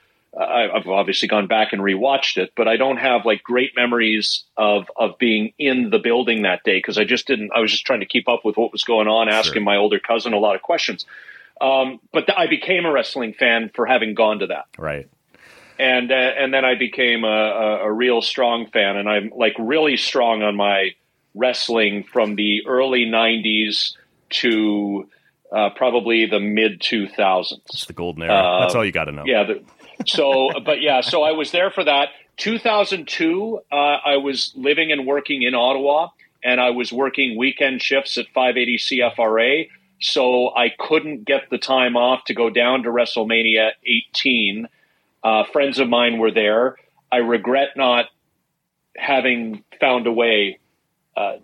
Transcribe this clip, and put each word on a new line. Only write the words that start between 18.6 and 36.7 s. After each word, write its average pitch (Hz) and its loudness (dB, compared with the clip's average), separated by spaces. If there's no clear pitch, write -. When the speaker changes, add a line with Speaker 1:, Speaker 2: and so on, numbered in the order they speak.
Speaker 1:
fan, 101 0
and 101 -4
I'm, 107 -2
like, 113 0
really 139 0
strong 117 0
on 104 0
my 101 0
wrestling 110 0
from 107 0
the 104 0
early 127 2
nineties 110 0
to, 104 0
uh, 104 2
probably 117 2
the 104 0
mid 104 0
two 104 -2
thousands. 92 -2
Speaker 2:
It's - -10
the - -14
golden 85 -8
era. 92 2
That's 90 2
Speaker 1:
Uh, 120 2
Speaker 2:
all 110 2
you 92 -2
gotta 78 -2
know. 73 -10
Speaker 1:
yeah, 113 2
the, 101 -6
so, 135 2
<laughs> 117 -10
but 143 0
yeah, 139 2
so 156 0
I 156 2
was 156 -6
there 180 0
for 185 -4
that. 143 2
Two 226 -2
thousand 202 0
two, 190 -2
uh, 143 -2
I 143 2
was 139 -4
living 147 -2
and 139 -2
working 139 -2
in 123 0
Ottawa, 139 2
and 123 2
I 123 4